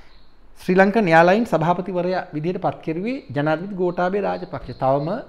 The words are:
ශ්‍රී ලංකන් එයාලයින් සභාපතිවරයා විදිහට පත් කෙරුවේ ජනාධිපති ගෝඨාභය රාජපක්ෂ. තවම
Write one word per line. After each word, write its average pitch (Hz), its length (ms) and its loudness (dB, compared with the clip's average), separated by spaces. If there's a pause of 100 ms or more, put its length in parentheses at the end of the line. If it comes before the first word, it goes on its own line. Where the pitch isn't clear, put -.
(600)
ශ්‍රී 185 140 0
ලංකන් 196 320 4
එයාලයින් 175 380 6
සභාපතිවරයා 180 840 -2
විදිහට 170 320 -6
පත් 156 180 -4
කෙරුවේ 185 360 -6 (120)
ජනාධිපති 156 480 -4
ගෝඨාභය 180 440 -2
රාජපක්ෂ. 180 580 -8
තවම 143 300 0 (220)